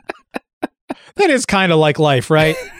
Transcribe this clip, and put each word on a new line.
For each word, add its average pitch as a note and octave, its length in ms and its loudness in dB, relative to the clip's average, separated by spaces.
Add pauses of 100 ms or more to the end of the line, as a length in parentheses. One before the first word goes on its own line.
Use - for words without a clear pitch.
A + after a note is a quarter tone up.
(1160)
That G4 140 2
is B3+ 140 0
kinda F#3 320 0
like D3+ 220 2
life, D3+ 320 0
right? D#3 260 2 (240)